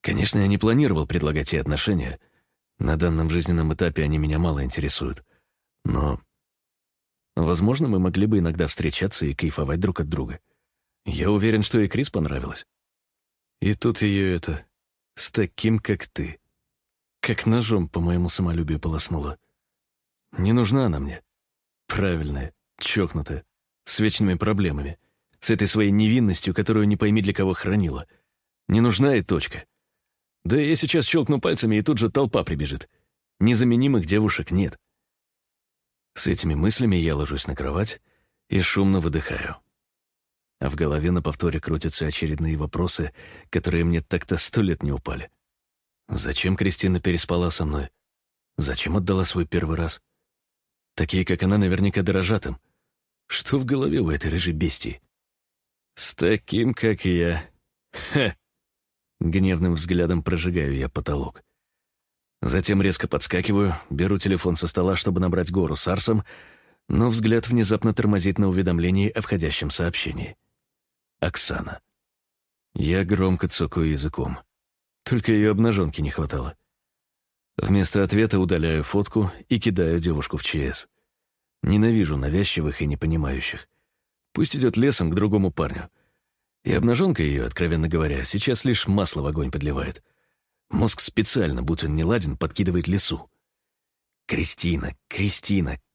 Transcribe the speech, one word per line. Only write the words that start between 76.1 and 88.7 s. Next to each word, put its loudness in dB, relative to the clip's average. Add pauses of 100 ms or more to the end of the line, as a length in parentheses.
хватало. -6 (1000)
Вместо 2
ответа 2
удаляю 2
фотку 0 (180)
и 2
кидаю 2
девушку -2
в -6
Ч -4
С. -12 (760)
Ненавижу 4
навязчивых -2
и -2
непонимающих. -4 (640)
Пусть 0
идет 2
лесом 2
к 0
другому 2
парню. -6 (760)
И 0
обнаженка 2
ее, 0
откровенно 0
говоря, 0
сейчас -2
лишь 0